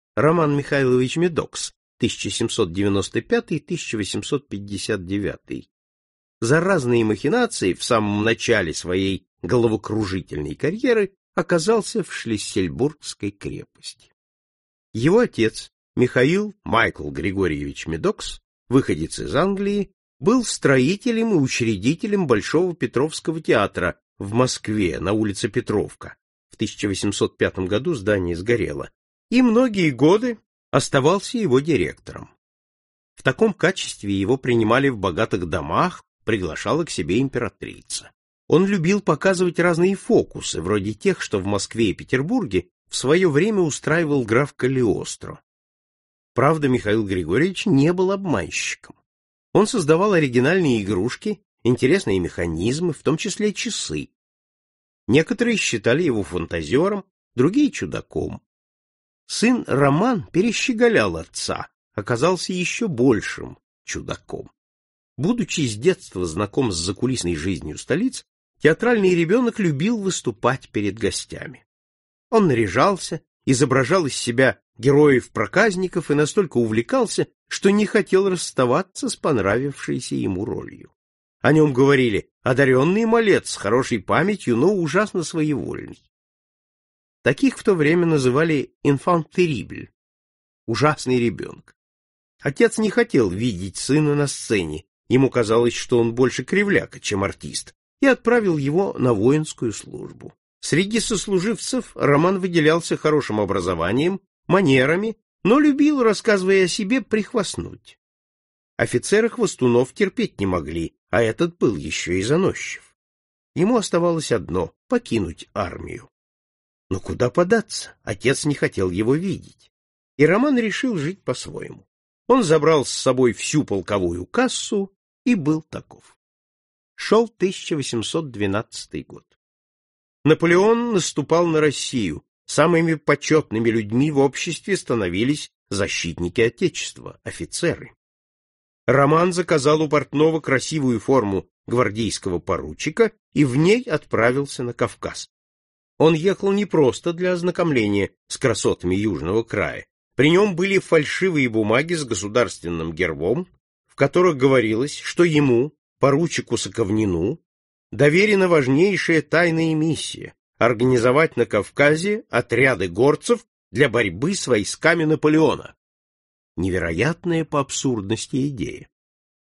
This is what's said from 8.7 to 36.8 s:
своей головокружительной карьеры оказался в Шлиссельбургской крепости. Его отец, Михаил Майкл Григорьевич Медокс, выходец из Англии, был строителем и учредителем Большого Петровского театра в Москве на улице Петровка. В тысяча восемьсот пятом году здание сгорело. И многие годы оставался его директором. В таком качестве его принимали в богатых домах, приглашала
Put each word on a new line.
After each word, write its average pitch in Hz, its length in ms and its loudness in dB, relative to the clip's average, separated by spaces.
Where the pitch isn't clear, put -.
своей 95 540 -4
головокружительной 107 1120 -2
карьеры 214 580 -2
оказался 190 680 0
в - 100 -10
Шлиссельбургской 101 1160 -4
крепости. - 840 -16
Его 156 280 4
отец, - 500 -2
Михаил 160 580 2
Майкл 95 460 0
Григорьевич 76 760 -4
Медокс, 82 540 -4
выходец 101 520 0
из 73 160 -8
Англии, 202 560 -2
был 226 260 2
строителем 202 880 2
и 185 40 4
учредителем 139 880 0
Большого 151 480 2
Петровского 156 640 -4
театра 98 600 0
в 101 140 -8
Москве 107 680 0
на 90 120 -2
улице 110 360 -2
Петровка. - 680 -4
В - 60 -20
тысяча - 300 -6
восемьсот 101 500 -2
пятом 92 300 -2
году 127 280 -2
здание 92 420 -2
сгорело. 87 540 -4
И 247 120 4
многие 220 480 2
годы 196 480 2
оставался 151 680 0
его 180 220 4
директором. - 720 -4
В - 80 -20
таком 208 300 2
качестве - 600 -2
его 98 240 0
принимали 120 540 2
в 117 80 -8
богатых 92 500 -2
домах, 90 560 -2
приглашала 107 600 -2